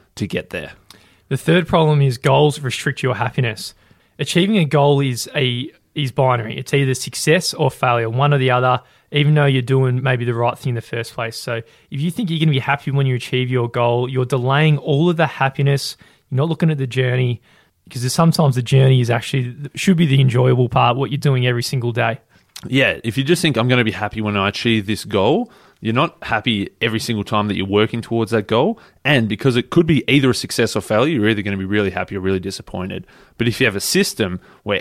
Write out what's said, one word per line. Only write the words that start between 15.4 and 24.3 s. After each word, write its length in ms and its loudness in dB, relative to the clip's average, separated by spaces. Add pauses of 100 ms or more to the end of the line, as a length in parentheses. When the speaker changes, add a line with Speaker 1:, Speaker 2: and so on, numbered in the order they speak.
Speaker 2:
You're 80 -2
not 100 0
looking 220 0
at 80 -2
the 80 -4
journey, 560 -2 (420)
because 280 -6
sometimes 420 4
the 80 0
journey 380 4
is 100 0
actually, 440 -2 (200)
should 240 2
be 80 2
the 140 4
enjoyable 480 4
part, 280 2
what 140 -4
you're 80 -4
doing 280 0
every 160 0
single 300 -4
day. 280 -2 (460)
Speaker 1:
Yeah, 380 0
if 140 -4
you 60 0
just 180 0
think, 160 0
"I'm 100 0
gonna 160 2
be 60 0
happy 300 -6
when 160 -2